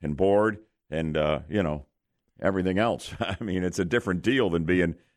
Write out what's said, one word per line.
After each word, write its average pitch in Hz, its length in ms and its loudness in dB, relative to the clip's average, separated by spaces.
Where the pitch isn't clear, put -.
and 73 120 -4
board 101 440 4
and, 78 260 -2
uh, 76 220 0
you 101 140 0
know, 76 220 -4
everything 92 380 0
else. 110 380 -2
<laughs> - 40 -10
I 95 240 -4
mean, 92 200 -2
it's 90 160 -2
a 92 60 0
different 92 360 -2
deal 117 300 2
than 82 140 0
being, 87 300 2